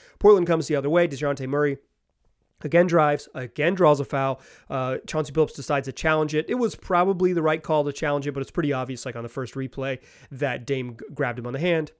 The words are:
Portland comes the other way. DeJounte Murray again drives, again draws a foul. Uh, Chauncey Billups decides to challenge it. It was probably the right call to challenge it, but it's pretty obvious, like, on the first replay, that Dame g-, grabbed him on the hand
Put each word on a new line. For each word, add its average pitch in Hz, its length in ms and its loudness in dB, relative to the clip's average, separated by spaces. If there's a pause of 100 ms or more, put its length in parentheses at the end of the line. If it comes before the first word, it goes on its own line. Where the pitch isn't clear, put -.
(180)
Portland 196 280 8
comes 165 200 0
the 147 100 -2
other 139 120 0
way. 175 180 4
DeJounte 139 400 -4
Murray 143 300 0 (840)
again 170 260 4
drives, 151 480 2
again 143 360 -2
draws 156 280 6
a 143 40 -2
foul. 135 360 -2 (280)
Uh, 131 280 -4 (100)
Chauncey 156 260 -6
Billups 151 220 0
decides 139 300 -4
to 131 80 -8
challenge 156 420 0
it. 156 140 0
It 247 80 -2
was 233 180 -2
probably 180 580 2
the 170 100 0
right 156 200 0
call 151 220 0
to 143 80 -4
challenge 143 340 -2
it, 147 60 -4
but 139 80 -6
it's 131 100 -8
pretty 151 220 -2
obvious, 131 340 -6
like, 123 80 -8
on 117 80 -10
the 120 60 -8
first 127 260 -8
replay, 135 460 -6 (320)
that 127 340 -4
Dame 127 300 -4
g-, - 180 -16
grabbed 123 240 -4
him 117 80 -8
on 123 60 -8
the 131 80 -6
hand 165 400 0